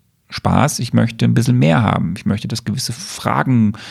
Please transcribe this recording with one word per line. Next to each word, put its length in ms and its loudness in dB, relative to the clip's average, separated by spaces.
Spaß, 520 0
ich 120 -6
möchte 320 0
ein 100 4
bisschen 260 2
mehr 220 4
haben. 340 0
Ich 100 -8
möchte, 220 -2
dass 160 -6
gewisse 280 -6
Fragen 800 0